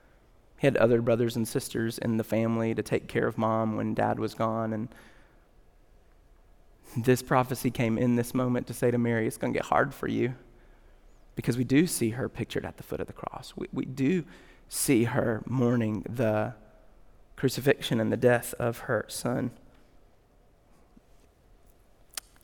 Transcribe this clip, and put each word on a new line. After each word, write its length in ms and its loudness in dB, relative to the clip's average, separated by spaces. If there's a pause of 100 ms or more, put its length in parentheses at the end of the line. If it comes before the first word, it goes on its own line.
(580)
He 80 2
had 100 4
other 260 6
brothers 320 2
and 120 0
sisters 520 -4
in 180 -2
the 80 0
family 500 0
to 80 -2
take 260 -4
care 180 0
of 100 -2
mom 400 0
when 180 -2
dad 260 0
was 140 -4
gone, 380 -2
and 160 -4 (2000)
this 240 4
prophecy 500 0
came 280 0
in 160 4
this 180 0
moment 360 0
to 60 -10
say 180 2
to 60 2
Mary, 280 2
"It's 100 -4
gonna 160 -2
get 140 -2
hard 260 2
for 140 -8
you," 300 0 (1000)
because 240 -2
we 60 0
do 240 6
see 220 0
her 180 -4
pictured 360 -6
at 120 -10
the 80 -16
foot 160 -6
of 80 -8
the 40 -16
cross. 440 -12
We, 160 -8
we 120 -4
do 400 0 (440)
see 360 2
her 420 0
mourning 640 0
the 460 0 (840)
crucifixion 640 0
and 140 0
the 40 0
death 380 2
of 260 -2
her 280 -2
son. 420 -4 (3000)